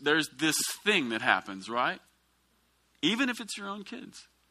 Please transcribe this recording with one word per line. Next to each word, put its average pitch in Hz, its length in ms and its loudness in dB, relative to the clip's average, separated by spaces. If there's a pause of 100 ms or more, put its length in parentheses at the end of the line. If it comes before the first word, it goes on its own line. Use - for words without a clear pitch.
there's 147 280 2
this 143 280 0 (280)
thing 185 260 4
that 113 120 -2
happens, 98 460 0
right? 131 320 -2 (1000)
Even 226 260 2
if 240 120 -6
it's 214 160 -10
your 202 120 -10
own 202 160 -10
kids, - 440 -16 (220)